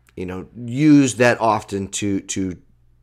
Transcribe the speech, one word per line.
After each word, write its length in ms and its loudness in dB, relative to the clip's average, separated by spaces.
you 100 -10
know, 300 -12
use 600 4
that 240 2
often 480 -2
to, 340 -4
to 360 -8